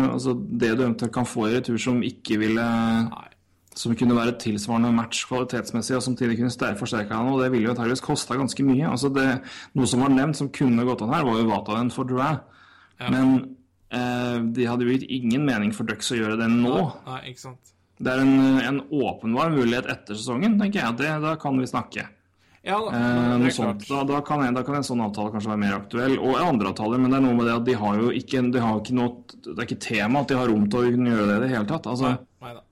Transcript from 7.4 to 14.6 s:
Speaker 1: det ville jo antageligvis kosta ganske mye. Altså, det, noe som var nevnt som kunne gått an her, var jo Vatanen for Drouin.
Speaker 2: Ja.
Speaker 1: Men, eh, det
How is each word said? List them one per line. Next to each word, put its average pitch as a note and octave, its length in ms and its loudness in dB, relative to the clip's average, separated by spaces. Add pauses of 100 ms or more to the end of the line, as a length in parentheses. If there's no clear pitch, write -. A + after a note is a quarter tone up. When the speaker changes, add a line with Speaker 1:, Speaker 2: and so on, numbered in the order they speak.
Speaker 1:
det B2+ 100 2
ville A#2 140 2
jo B2 80 0
antageligvis B2 300 -2
kosta C#3 320 -4
ganske C3+ 280 -2
mye. C#3 280 4
Altså, C3 240 0
det, C3+ 260 2 (320)
noe B2+ 140 2
som B2 140 2
var C3+ 80 4
nevnt C#3 260 4
som C#3+ 140 -4
kunne B2 360 2
gått B2 160 0
an A2 140 -2
her, E3 80 2
var A#2 160 2
jo A2+ 100 4
Vatanen A2 420 -2
for C3+ 140 -4
Drouin. C3 340 0 (600)
Speaker 2:
Ja. B2 100 -6
Speaker 1:
Men, C3 460 2 (340)
eh, B2 500 -2 (120)
det A#2+ 160 0